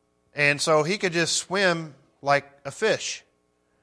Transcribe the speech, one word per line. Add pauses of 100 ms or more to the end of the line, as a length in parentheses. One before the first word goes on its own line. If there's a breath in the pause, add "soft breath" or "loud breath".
(340)
and
so
he
could
just
swim (300)
like (160)
a
fish. (600)